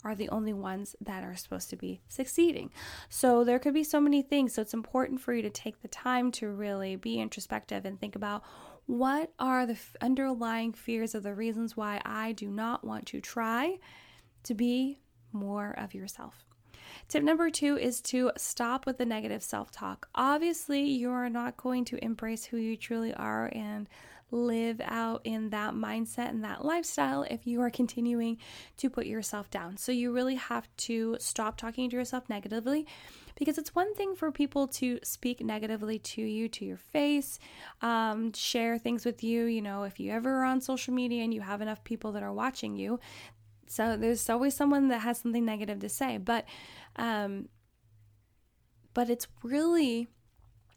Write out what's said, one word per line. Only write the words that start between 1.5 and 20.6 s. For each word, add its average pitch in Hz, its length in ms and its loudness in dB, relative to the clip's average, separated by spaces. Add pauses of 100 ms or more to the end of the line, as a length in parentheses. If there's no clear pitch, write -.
to 185 80 -8
be 185 320 -6
succeeding. - 600 2 (380)
So 240 380 6
there 240 140 6
could 277 140 2
be 302 120 4
so 294 160 4
many 285 200 8
things. 277 340 2
So 220 60 0
it's 214 120 -4
important 254 480 0
for 240 120 -2
you 233 80 2
to 214 80 -2
take - 320 -8
the 220 60 -12
time 254 440 0
to 220 180 -4
really 196 480 -2
be 226 240 -2
introspective 214 640 -6
and 196 120 -6
think 208 200 -8
about, 208 260 -4 (440)
what 262 520 2
are 254 260 2
the 233 80 -2
f-, - 280 -10
underlying 233 720 2
fears 226 420 -2
of 208 80 -4
the 202 120 -4
reasons 226 420 -2
why 208 260 -2
I 220 300 -4
do 202 160 -6
not 220 340 -2
want 214 240 -6
to - 140 -6
try 240 560 0 (680)
to 247 100 -4
be 247 460 2 (320)
more 202 460 -4
of 196 160 -8
yourself? - 500 -12 (640)
Tip 294 160 4
number 320 260 6
two 285 280 2
is 240 240 0
to 254 360 2
stop 247 480 -2
with 262 120 0
the 247 80 0
negative 220 380 -2
self-talk. - 720 -6
Obviously, 285 640 2